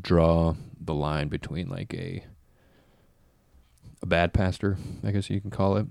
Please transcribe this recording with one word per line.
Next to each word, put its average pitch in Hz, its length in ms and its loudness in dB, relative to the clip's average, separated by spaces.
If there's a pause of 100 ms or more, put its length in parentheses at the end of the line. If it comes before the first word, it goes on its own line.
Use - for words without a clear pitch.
draw 82 520 6 (260)
the 85 140 -4
line 73 340 -2
between, 82 400 -6
like, 90 260 -10
a, 87 300 -8 (1800)
a - 40 -6
bad 85 260 2
pastor, 95 440 2 (260)
I 104 100 -2
guess 98 180 -2
you 101 100 -2
can 101 100 -10
call 98 260 2
it, 107 140 0